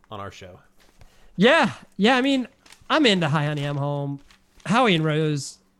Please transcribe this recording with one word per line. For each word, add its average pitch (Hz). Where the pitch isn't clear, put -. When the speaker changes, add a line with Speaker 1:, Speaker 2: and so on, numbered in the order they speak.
Speaker 1:
on 107
our 98
show. 92
Speaker 2:
Yeah, 247
yeah, 233
I 247
mean, 262
I'm 294
into 185
Hi, 147
Honey, 147
I'm 143
Home. 143
Howie 220
and 156
Rose, 151